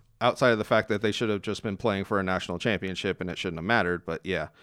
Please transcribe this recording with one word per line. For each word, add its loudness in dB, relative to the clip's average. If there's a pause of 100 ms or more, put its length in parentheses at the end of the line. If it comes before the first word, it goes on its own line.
(220)
outside 4
of 4
the 0
fact 4
that 0
they 2
should -2
have 0
just -6
been -4
playing 0
for 0
a 0
national -2
championship -2
and -6
it -6
shouldn't -4
have -6
mattered. 0
But -6
yeah, -2 (160)